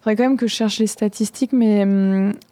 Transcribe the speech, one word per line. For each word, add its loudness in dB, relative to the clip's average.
faudrait -2
quand 0
même 2
que -2
je -4
cherche -2
les 2
statistiques, -4
mais, 2
hum, 0